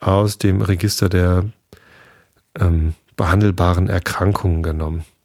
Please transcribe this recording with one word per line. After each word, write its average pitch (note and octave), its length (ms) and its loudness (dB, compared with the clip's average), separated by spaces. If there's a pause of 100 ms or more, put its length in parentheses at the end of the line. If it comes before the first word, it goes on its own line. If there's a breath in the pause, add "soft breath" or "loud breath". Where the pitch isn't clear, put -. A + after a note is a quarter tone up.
aus G2+ 380 0
dem G2 220 2
Register G2+ 480 0
der, F2+ 360 2 (1120 loud breath)
ähm, E2 360 0 (220)
behandelbaren F2+ 720 2
Erkrankungen F2+ 760 -2
genommen. D#2+ 420 -4 (200)